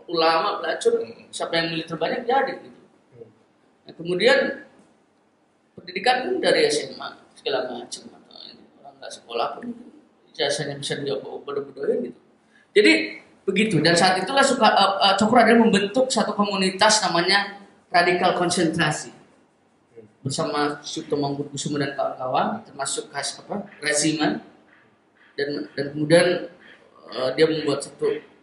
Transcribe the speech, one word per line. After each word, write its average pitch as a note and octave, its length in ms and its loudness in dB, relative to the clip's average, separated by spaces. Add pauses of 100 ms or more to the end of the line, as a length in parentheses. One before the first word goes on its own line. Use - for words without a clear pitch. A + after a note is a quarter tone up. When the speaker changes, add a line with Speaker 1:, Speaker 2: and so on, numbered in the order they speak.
Speaker 1:
ulama, E3 560 0
pelacur, D#3+ 400 0
Speaker 2:
Hmm. - 320 -14
Speaker 1:
siapa E3+ 240 -4
yang E3 160 -2
milih D#3+ 160 -8
terbanyak E3 320 -4
jadi - 400 0
gitu. - 160 -20
Speaker 2:
Hmm. - 480 -20 (640)
Speaker 1:
Nah, - 80 -20
kemudian F3+ 400 2 (1400)
pendidikan A#3+ 560 -2
pun F#4+ 80 0
dari D3+ 320 4
S - 160 -2
M - 160 -14
A, - 160 -14 (160)
segala C3+ 320 -4
macam. A#2+ 360 -12 (120)
Atau - 320 -20
ini, - 160 -20 (160)
orang C#3 200 -20
nggak - 120 -14
sekolah - 380 -6 (100)
pun - 80 -12 (640)
ijazahnya C#3+ 480 -2
bisa C#3+ 240 -6
dia C#3 160 -4
bodoh-bodohin - 920 -6
gitu. - 100 -20 (540)
Jadi - 480 4 (200)
begitu, F#3+ 400 2
dan E3+ 120 4
saat F#3 280 4
itulah C4+ 200 2
suka, A#3+ 280 4
eh, G3 220 4 (180)
eh, F#3 80 4
Cokro A3 200 4
adalah A#3 200 6
membentuk G3+ 520 2
satu G#3+ 240 0
komunitas G3+ 680 2
namanya F#3 600 0 (280)
Radikal F3+ 480 2
Konsentrasi. E3 720 0 (1120)
Bersama D3 580 -4
Suto - 380 -6
Mangkukusumo C#3+ 580 -4
dan C#3 220 -2
kawan-kawan, C3+ 680 -4
termasuk - 460 -8
Khas, - 320 -8
apa, G3 240 -8 (160)
Raziman. D3+ 580 0 (960)
Dan, C#3+ 400 -4
dan C#3+ 160 -6
kemudian, D3+ 360 4 (840)
eh, B2+ 240 -4
dia D#3+ 160 4
membuat C#3+ 320 -2
satu - 240 -6 (360)